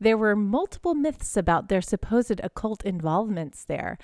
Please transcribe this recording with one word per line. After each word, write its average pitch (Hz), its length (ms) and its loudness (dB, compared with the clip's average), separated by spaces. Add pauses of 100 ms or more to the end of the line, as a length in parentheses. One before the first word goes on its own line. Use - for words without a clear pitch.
there 220 160 6
were 214 180 4
multiple 247 600 0
myths 302 420 -2
about 170 320 2
their 185 140 2
supposed 226 600 0
occult - 420 -6
involvements 175 800 -2
there. - 400 -6